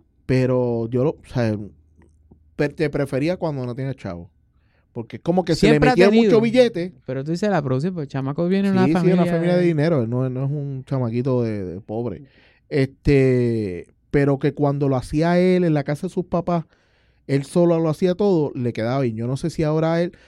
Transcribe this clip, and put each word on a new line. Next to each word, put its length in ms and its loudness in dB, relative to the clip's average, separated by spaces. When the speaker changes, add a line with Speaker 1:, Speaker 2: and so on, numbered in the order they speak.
Speaker 1:
Pero 640 0
yo 120 0
lo, 80 2
o 80 -8
sea, 260 0
pe-, 140 -2
te 220 -2
prefería 460 -2
cuando 300 -6
no 80 -8
tienes 220 -8
chavo. 340 -12
Porque 240 -12
es 60 -18
como 220 0
que 100 0
se 120 0
le 60 6
Speaker 2:
Siempre 180 2
ha 20 4
Speaker 1:
metía 160 6
Speaker 2:
tenido. 160 6
Speaker 1:
mucho 160 4
billete. 540 2
Speaker 2:
Pero 180 -8
tú 100 -6
dices 180 -2
la 100 2
producción, 320 -2
pues 120 -8
el 40 -10
chamaco 400 -4
viene 200 0
de 40 0
una 140 4
Speaker 1:
Sí, 60 2
sí, 20 2
Speaker 2:
familia 280 4
Speaker 1:
una 80 2
familia 260 0
de 40 2
Speaker 2:
de 60 2
Speaker 1:
dinero. 380 2
Él 40 -4
no, 220 -2
no 160 -6
es 40 -4
un 360 -6
chamaquito 560 -2
de, 220 -4
de 180 -8
pobre. 400 -8
Este, 1200 0
pero 280 2
que 160 -2
cuando 340 0
lo 80 0
hacía 420 0
él 260 4
en 100 2
la 100 0
casa 220 -6
de 60 -10
sus 120 -4
papás, 400 -2
él 180 0
solo 360 2
lo 100 0
hacía 240 0
todo, 400 0
le 180 -2
quedaba 280 -2
bien. 160 -2
Yo 100 -6
no 100 -2
sé 140 -6
si 120 -4
ahora 380 0
él, 120 -2